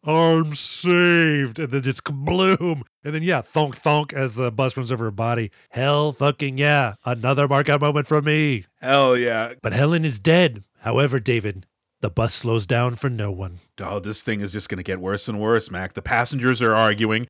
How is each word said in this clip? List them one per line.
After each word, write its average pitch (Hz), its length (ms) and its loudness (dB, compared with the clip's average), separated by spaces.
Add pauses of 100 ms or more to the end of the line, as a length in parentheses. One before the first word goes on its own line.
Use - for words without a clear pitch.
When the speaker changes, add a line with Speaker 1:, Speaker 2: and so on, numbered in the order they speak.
Speaker 1:
"I'm 160 500 4
saved," 170 1040 2
and 143 100 -4
then 135 120 -2
just 131 220 -4
kabloom. 165 760 0 (220)
And 147 100 -6
then, 156 80 -4
yeah, 170 200 0
thonk, 147 380 -2
thonk 151 320 0
as 135 220 -4
the 123 160 -2
bus 127 260 -2
runs 123 160 -6
over 117 120 -4
her 110 60 -4
body. 113 400 -2 (200)
Hell 143 420 0
fucking 139 460 -2
yeah. 143 360 2 (100)
Another 127 440 0
mark 139 200 2
out 147 120 2
moment 147 260 0
from 151 180 2
me. 151 400 0 (160)
Speaker 2:
Hell 131 360 4
yeah. 117 360 -2 (100)
Speaker 1:
But 110 100 -4
Helen 156 320 2
is 131 160 -4
dead. 160 440 2 (160)
However, 127 400 0
David, 104 460 -2 (340)
the 104 100 -4
bus 113 240 -2
slows 113 320 -2
down 120 300 0
for 139 120 -4
no 107 220 -4
one. 90 300 -10 (200)
Speaker 2:
Oh, 95 200 -6
this 101 220 -6
thing 110 180 -4
is 101 120 -6
just 101 160 -8
gonna 92 140 -8
get 92 180 -6
worse 95 280 -4
and 107 120 -6
worse, 110 300 2
Mac. 92 240 -8
The 95 80 -10
passengers 123 580 0
are 113 140 4
arguing. 110 560 2